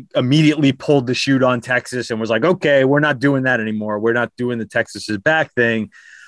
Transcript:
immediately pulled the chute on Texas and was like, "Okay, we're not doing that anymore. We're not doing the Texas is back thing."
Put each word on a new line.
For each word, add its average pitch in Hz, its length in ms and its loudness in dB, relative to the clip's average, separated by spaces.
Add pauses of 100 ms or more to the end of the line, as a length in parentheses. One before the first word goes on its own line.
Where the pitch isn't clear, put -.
(160)
immediately 147 560 2
pulled 139 340 0
the 123 80 -2
chute 131 300 0
on 127 160 2
Texas 123 500 -4
and 113 100 -4
was 110 100 -2
like, 113 140 0
"Okay, 147 400 2
we're 139 140 4
not 147 220 0
doing 139 240 0
that 127 160 0
anymore. 107 400 -4
We're 117 120 2
not 117 240 -2
doing 120 220 -4
the 110 80 -8
Texas - 420 -6
is 104 100 -4
back 156 360 0
thing." 113 380 0 (360)